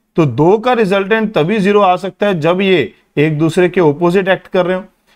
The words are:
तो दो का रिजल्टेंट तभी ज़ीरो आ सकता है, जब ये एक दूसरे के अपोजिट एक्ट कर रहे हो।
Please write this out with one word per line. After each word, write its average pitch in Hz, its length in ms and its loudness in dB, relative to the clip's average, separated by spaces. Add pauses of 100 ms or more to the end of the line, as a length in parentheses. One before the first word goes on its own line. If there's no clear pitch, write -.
(160)
तो 165 100 2
दो 151 320 2
का 247 160 0
रिजल्टेंट 214 600 -2
तभी 175 260 0
ज़ीरो 202 220 2
आ 185 140 2
सकता 190 320 -6
है, 185 120 -2
जब 170 220 0
ये 180 320 0 (240)
एक 151 200 0
दूसरे 165 320 0
के 180 120 -2
अपोजिट 175 460 0
एक्ट 180 200 -2
कर 180 180 -2
रहे 185 120 -2
हो। 190 60 -10 (320)